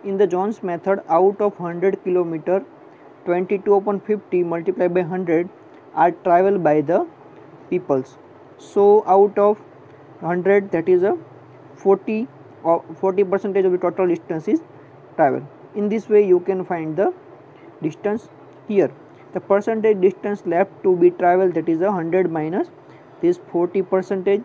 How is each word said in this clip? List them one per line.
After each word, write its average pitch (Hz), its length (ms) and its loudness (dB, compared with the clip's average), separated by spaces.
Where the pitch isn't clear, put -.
In 196 120 -4
the 196 100 4
John's 185 360 -4
method, 190 460 -4
out 190 320 2
of 202 160 -2
hundred 175 480 -4
kilometer, 175 600 -2
twenty-two 190 500 0
upon 202 260 0
fifty 196 420 -4
multiplied 175 520 -2
by 185 80 0
hundred 170 460 -2
are 170 180 2
traveled 185 500 2
by 151 180 2
the 175 260 -2
peoples. 147 480 -4
So 208 500 2
out 196 300 4
of 208 240 2
hundred, 190 500 0
that 165 180 -2
is 180 140 4
a 233 160 0
forty 214 540 -2
or 165 220 0
forty 190 240 0
percentage 190 400 -2
of 180 80 2
the 180 60 -2
total 180 280 -2
distance 170 400 -4
is 311 140 0
travel. 139 300 0
In 208 140 -4
this 214 200 -4
way, 208 160 4
you 180 160 4
can 185 240 -4
find 156 320 -6
the 220 160 0
distance 202 460 -6
here. 190 240 0
The 180 80 -8
percentage 208 600 0
distance 202 460 -2
left 180 240 0
to 185 120 4
be 175 140 6
traveled, 180 440 2
that 160 140 -2
is 160 120 -2
a 196 100 0
hundred 175 400 -2
minus 165 400 -4
this 175 200 0
forty 175 320 -2
percentage. 190 640 -2